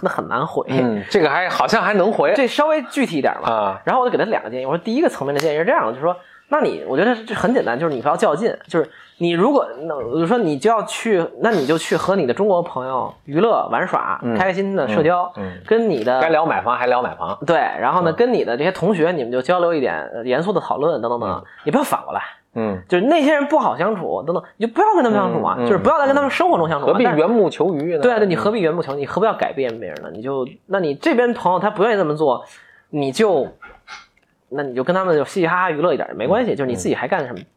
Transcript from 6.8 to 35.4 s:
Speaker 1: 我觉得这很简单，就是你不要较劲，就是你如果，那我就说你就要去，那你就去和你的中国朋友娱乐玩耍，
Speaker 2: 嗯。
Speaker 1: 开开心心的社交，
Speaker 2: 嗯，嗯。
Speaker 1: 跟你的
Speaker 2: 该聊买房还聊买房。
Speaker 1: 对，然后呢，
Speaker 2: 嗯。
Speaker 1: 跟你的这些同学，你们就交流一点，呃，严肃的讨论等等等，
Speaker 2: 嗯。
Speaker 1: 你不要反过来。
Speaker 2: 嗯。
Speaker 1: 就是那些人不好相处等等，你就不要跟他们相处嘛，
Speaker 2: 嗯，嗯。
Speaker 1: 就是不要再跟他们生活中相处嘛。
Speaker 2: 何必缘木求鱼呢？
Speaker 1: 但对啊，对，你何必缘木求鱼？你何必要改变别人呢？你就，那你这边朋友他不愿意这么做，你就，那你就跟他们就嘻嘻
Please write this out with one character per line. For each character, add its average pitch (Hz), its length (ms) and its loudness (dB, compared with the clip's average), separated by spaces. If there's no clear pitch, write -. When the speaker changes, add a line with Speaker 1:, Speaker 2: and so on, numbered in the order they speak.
Speaker 1:
我 131 80 -2
觉 185 80 2
得 247 180 2
这 226 100 -10
很 208 200 0
简 269 100 2
单， 120 160 -2
就 170 80 -2
是 147 80 -2
你 113 60 -6
不 135 80 0
要 170 80 0
较 170 180 2
劲， 202 180 -2
就 175 100 -2
是 151 140 0
你 170 140 0
如 180 220 4
果， 262 120 4
那 160 120 -6
我 127 240 -4
就 165 80 2
说 240 100 4
你 151 220 0
就 208 100 2
要 220 140 2
去， 180 420 0
那 214 100 2
你 170 160 2
就 160 120 2
去 - 180 -2
和 180 220 0
你 165 80 2
的 120 80 0
中 202 160 2
国 175 120 4
朋 127 240 -6
友 127 280 -4
娱 147 160 -2
乐 196 320 2
玩 147 160 0
耍， - 360 -2
Speaker 2:
嗯。 117 140 -2
Speaker 1:
开 185 60 2
开 190 80 2
心 196 140 -2
心 196 100 -4
的 147 140 0
社 196 120 2
交， 180 360 0
Speaker 2:
嗯， 95 180 -8
嗯。 - 100 -20
Speaker 1:
跟 226 240 2
你 123 140 0
的 123 160 2
Speaker 2:
该 156 80 4
聊 160 180 4
买 117 140 0
房 120 180 0
还 123 100 0
聊 123 140 2
买 90 140 -6
房。 85 320 -6
Speaker 1:
对， 165 80 4
然 123 380 0
后 180 80 2
呢， 165 100 0
Speaker 2:
嗯。 160 40 -4
Speaker 1:
跟 240 180 2
你 147 100 0
的 117 140 -2
这 147 80 -2
些 185 80 0
同 196 200 0
学， 170 200 2
你 143 100 -4
们 117 80 -6
就 127 100 0
交 180 200 2
流 170 120 2
一 156 60 0
点， 85 240 -2
呃， 113 120 -8
严 127 180 0
肃 202 80 -2
的 175 80 0
讨 - 160 -2
论 143 260 0
等 117 80 -2
等 120 80 -2
等， 110 120 -4
Speaker 2:
嗯。 80 140 -6
Speaker 1:
你 147 80 0
不 196 60 2
要 285 80 2
反 - 180 -2
过 - 80 -12
来。 95 100 -4
Speaker 2:
嗯。 104 360 -4
Speaker 1:
就 180 100 4
是 202 60 0
那 302 180 4
些 302 100 4
人 285 120 2
不 294 120 0
好 156 200 0
相 202 180 0
处 95 280 -4
等 165 120 -4
等， 165 80 -4
你 226 100 -2
就 233 60 -8
不 339 80 2
要 427 140 6
跟 330 100 4
他 226 40 2
们 208 80 2
相 190 140 0
处 - 80 -2
嘛， 185 180 0
Speaker 2:
嗯， 240 80 -2
嗯。 - 20 0
Speaker 1:
就 226 40 2
是 190 60 4
不 190 100 0
要 311 100 4
再 285 80 2
跟 269 80 2
他 285 80 2
们 269 80 0
生 349 200 2
活 277 80 4
中 160 100 0
相 147 140 -2
处 127 60 0
嘛。 143 40 4
Speaker 2:
何 190 80 4
必 240 60 4
缘 156 240 4
木 214 200 4
求 170 240 0
鱼 160 220 -4
呢？ 143 60 0
Speaker 1:
但 - 0 -
对 247 100 4
啊， 226 80 0
对， 208 80 4
你 170 80 2
何 208 160 0
必 233 80 -2
缘 160 140 2
木 170 80 -2
求 139 120 -6
鱼？ 143 40 -4
你 139 80 -4
何 175 160 -2
必 220 40 4
要 208 80 2
改 - 200 -2
变 117 260 -4
别 95 80 -10
人 76 140 -12
呢？ 80 100 -12
你 98 100 -12
就， 131 240 -4
那 190 160 -2
你 147 120 -2
这 285 220 0
边 240 180 2
朋 180 200 0
友 180 60 2
他 202 100 0
不 175 140 -2
愿 233 100 4
意 - 20 2
这 196 80 2
么 151 100 0
做， 147 300 2
你 139 200 -2
就， 151 380 2
那 143 140 -6
你 127 120 -8
就 127 80 -2
跟 175 100 0
他 190 120 0
们 175 100 2
就 143 80 2
嘻 - 160 -4
嘻 165 80 2